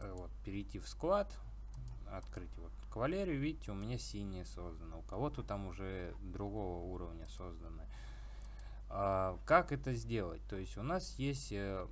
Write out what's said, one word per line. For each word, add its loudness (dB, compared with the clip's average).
э, -4
вот, -6
перейти -2
в -4
склад, 4
открыть -6
вот -8
кавалерию, 2
видите, 0
у -2
меня -2
синяя -4
создана, -6
у -8
кого-то -2
там -2
уже -4
другого -2
уровня -4
созданы. -6
А, 6
как 10
это 2
сделать? 0
То -4
есть -4
у -2
нас 0
есть, 0
э, 0